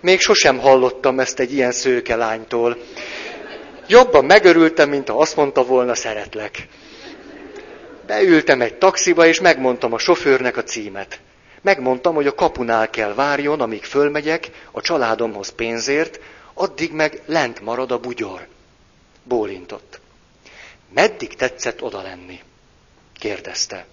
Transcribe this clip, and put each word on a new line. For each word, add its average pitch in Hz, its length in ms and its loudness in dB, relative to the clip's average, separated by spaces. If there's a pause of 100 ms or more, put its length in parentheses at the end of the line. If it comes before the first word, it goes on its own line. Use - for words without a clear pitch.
Még 180 200 4
sosem 151 380 2
hallottam 131 600 4
ezt 127 180 -4
egy 127 140 -2
ilyen 127 200 0
szőke 120 440 -2
lánytól. 117 600 -2 (1080)
Jobban 208 380 8
megörültem, 165 640 6
mint 143 200 -4
ha 113 100 -2
azt 156 180 0
mondta 139 280 2
volna: 123 300 2
„Szeretlek.” 107 720 -10 (1400)
Beültem 170 540 4
egy 113 140 -2
taxiba, 180 520 4
és 165 140 4
megmondtam 131 520 0
a 113 60 -4
sofőrnek 127 580 0
a 120 60 -6
címet. 101 580 -12 (420)
Megmondtam, 139 520 0
hogy 147 120 0
a 139 80 0
kapunál 117 560 -2
kell 104 240 -4
várjon, 143 460 -2
amíg 110 240 -6
fölmegyek 147 680 -2 (200)
a 110 100 -10
családomhoz 113 680 -4
pénzért, 120 720 -6 (340)
addig 170 380 -6
meg 151 340 -4
lent 143 340 -4
marad 120 320 -6
a 120 60 -4
bugyor. 117 480 -10 (760)
Bólintott. 104 760 -8 (960)
„Meddig 156 400 -2
tetszett - 480 -6
oda 101 200 -10
lenni?” 90 380 -18 (800)
kérdezte. 95 760 -10